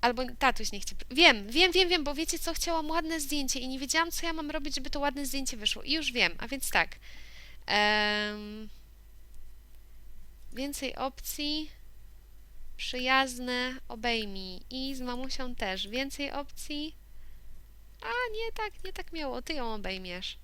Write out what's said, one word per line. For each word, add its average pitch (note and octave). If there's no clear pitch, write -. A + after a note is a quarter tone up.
Albo B3
tatuś A#3+
niech G3+
cię -
pr-, -
wiem, B3
wiem, E4+
wiem, F4+
wiem, E4+
bo C#4+
wiecie D#4+
co? E4
Chciałam D#4+
ładne D#4+
zdjęcie C#4+
i B3+
nie C4
wiedziałam, D#4+
co -
ja E4
mam D#4+
robić, D4
żeby C#4
to D4
ładne C#4+
zdjęcie C4
wyszło. G#3
I -
już D4
wiem, G3
a -
więc C#4
tak. E3+
Em, G#3
więcej C#4
opcji. D4
Przyjazne, B3+
obejmij. G#3
I C4
z C4
mamusią B3+
też. F#3+
Więcej C#4
opcji. D4
A, A#4+
nie A4+
tak, G#4+
nie F#4+
tak -
miało. C4+
Ty -
ją A#3
obejmiesz. F#3